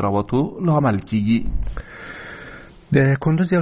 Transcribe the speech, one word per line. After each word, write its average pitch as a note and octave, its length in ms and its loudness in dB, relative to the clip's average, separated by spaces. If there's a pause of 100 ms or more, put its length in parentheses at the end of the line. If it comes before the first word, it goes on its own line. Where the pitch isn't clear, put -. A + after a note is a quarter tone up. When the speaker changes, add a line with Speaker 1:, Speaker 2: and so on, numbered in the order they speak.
Speaker 1:
راوتو G2+ 360 0 (160)
لامل C#3 400 2
کېږي. G#2+ 400 0 (1600)
Speaker 2:
د C3+ 180 4 (100)
کندوز E3 300 2
یو F3 80 4